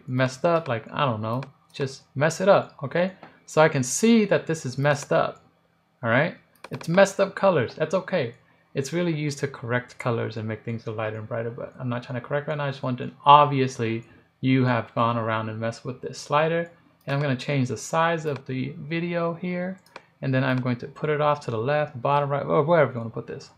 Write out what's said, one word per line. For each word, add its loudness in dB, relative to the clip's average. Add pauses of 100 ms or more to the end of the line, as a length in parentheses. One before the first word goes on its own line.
messed 0
up, 2
like, -4
I 0
don't -2
know, -2 (300)
just -8 (140)
mess 0
it 6
up, 4
okay? -2 (340)
So 4
I 8
can 0
see 4
that 2
this -4
is -6
messed 0
up, 0 (600)
all -2
right? 2 (340)
It's -8
messed 4
up 0
colors, 2
that's -2
okay. -2 (400)
It's -4
really 0
used -4
to -2
correct -4
colors -2
and -6
make -8
things -8
look -8
lighter -4
and -12
brighter, -6
but -12
I'm -4
not -4
trying -8
to -16
correct -4
right -4
now, -4
I -2
just -10
want -4
to, -8 (140)
obviously, 4 (380)
you 4
have -2
gone 0
around -2
and -8
messed -6
with -10
this -10
slider. 0 (360)
And -2
I'm 0
gonna 0
change 0
the -4
size -2
of -6
the -6
video -4
here, -6 (400)
and 0
then 2
I'm 0
going -2
to -12
put -6
it 0
off 2
to -4
the -2
left, -2
bottom 2
right, -2
or 2
wherever 4
you -8
wanna -6
put -10
this, -12